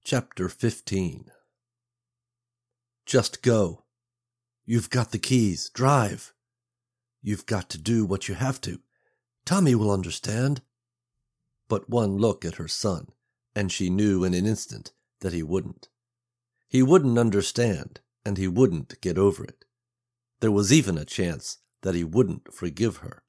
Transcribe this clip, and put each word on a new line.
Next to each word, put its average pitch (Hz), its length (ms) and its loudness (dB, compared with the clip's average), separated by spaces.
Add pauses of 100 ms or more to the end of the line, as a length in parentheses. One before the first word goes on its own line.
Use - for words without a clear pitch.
(140)
Chapter 104 340 -4
fifteen. 95 840 -4 (1700)
"Just - 380 0
go. 107 440 2 (760)
You've 113 280 -2
got 127 200 0
the 117 60 -4
keys. 110 520 0
Drive. 127 680 0 (880)
You've 101 240 -6
got 98 240 -2
to 78 80 -10
do 110 260 2
what 95 220 -4
you 98 80 -6
have 117 260 -4
to. - 180 -10 (640)
Tommy 175 300 4
will 107 160 2
understand." 107 720 -2 (1040)
But 104 220 -4
one 107 280 0
look 104 280 0
at 85 120 -8
her 78 100 -10
son, - 440 -4 (440)
and 98 160 -2
she 92 180 -2
knew 95 340 2
in 90 120 0
an 92 100 0
instant - 480 -4 (280)
that 92 120 -6
he 85 80 -4
wouldn't. - 480 -6 (800)
He 131 160 4
wouldn't 131 340 6
understand, 113 840 0 (240)
and 101 140 -4
he 95 100 -2
wouldn't 90 540 0
get 90 160 -2
over 98 260 2
it. - 220 -18 (760)
There 110 100 2
was 101 200 2
even 127 240 4
a 76 100 -6
chance - 520 -6 (240)
that 92 140 -2
he 87 80 -2
wouldn't 87 500 -2
forgive 90 440 -4
her. - 320 -18